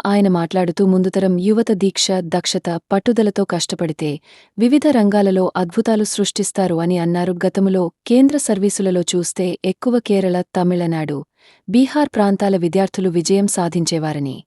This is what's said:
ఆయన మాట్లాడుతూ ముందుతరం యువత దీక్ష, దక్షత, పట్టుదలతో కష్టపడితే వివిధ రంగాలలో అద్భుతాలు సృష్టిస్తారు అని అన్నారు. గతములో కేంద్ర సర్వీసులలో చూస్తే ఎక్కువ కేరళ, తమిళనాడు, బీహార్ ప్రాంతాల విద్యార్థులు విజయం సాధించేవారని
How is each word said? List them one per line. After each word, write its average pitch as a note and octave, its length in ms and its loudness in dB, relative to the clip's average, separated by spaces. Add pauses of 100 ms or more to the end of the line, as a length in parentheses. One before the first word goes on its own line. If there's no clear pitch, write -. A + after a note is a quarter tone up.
ఆయన G3+ 220 4
మాట్లాడుతూ F3+ 580 0
ముందుతరం F#3 540 2
యువత G#3+ 320 0
దీక్ష, F#3+ 400 0
దక్షత, F3 680 -4 (120)
పట్టుదలతో G#3 520 0
కష్టపడితే D#3+ 760 -4 (380)
వివిధ B3 300 4
రంగాలలో G3+ 680 2
అద్భుతాలు G#3+ 480 0
సృష్టిస్తారు G3 720 -2
అని E3+ 220 0
అన్నారు. F3 360 0 (120)
గతములో F#3+ 460 0 (160)
కేంద్ర C4+ 300 4
సర్వీసులలో F#3+ 640 0
చూస్తే F3+ 640 -4
ఎక్కువ A#3 340 0
కేరళ, F#3 440 0 (120)
తమిళనాడు, E3 680 -2 (420)
బీహార్ C4 480 2
ప్రాంతాల G3+ 420 2
విద్యార్థులు F#3 520 0
విజయం F#3+ 380 0
సాధించేవారని D#3+ 1000 -4